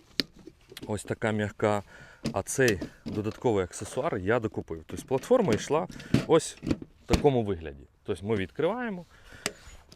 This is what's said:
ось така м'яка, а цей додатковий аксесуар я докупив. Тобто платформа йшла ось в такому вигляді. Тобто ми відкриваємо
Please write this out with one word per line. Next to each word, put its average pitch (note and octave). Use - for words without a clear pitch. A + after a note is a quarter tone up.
ось G#2
така A2
м'яка, G#2
а G2
цей A2+
додатковий G#2
аксесуар B2+
я G2+
докупив. G2+
Тобто -
платформа C3+
йшла D#3
ось -
в -
такому C#3
вигляді. D#2+
Тобто G2
ми A2
відкриваємо E3